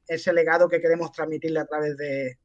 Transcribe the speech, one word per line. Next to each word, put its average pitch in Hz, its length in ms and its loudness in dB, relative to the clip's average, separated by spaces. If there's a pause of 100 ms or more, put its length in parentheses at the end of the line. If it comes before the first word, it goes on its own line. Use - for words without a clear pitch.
ese 165 240 -2
legado 170 360 4
que 170 120 0
queremos 165 320 0
transmitirle 156 480 -4
a 151 60 -6
través 151 300 -4
de, 135 480 -6